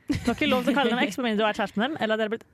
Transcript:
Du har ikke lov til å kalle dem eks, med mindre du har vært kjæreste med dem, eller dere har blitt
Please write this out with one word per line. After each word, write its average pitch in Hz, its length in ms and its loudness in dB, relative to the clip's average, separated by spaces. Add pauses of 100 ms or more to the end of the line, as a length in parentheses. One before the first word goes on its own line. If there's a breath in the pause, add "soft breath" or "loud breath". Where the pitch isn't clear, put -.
(140)
Du - 160 -4
har 233 60 2
ikke 302 160 0
lov 254 140 2
til 262 80 2
å 262 40 2
kalle 247 160 2
dem 247 80 0
eks, 294 160 -2
med 254 120 -2
mindre 214 120 0
du 220 60 4
har 208 60 0
vært 220 100 -4
kjæreste 196 180 -4
med 247 80 0
dem, 320 140 -8
eller 220 160 0
dere 220 80 0
har 208 80 -4
blitt 226 180 -10